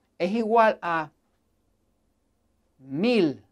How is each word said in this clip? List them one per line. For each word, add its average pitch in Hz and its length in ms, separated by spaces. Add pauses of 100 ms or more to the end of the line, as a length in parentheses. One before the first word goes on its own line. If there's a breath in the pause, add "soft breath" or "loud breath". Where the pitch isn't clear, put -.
(180)
es 180 140
igual 220 480
a 165 300 (1700)
mil 151 720